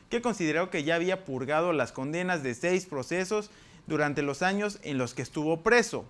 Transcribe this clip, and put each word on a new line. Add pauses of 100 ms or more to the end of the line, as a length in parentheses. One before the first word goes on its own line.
que
consideró
que
ya
había
purgado
las
condenas
de
seis
procesos (360)
durante
los
años
en
los
que
estuvo
preso.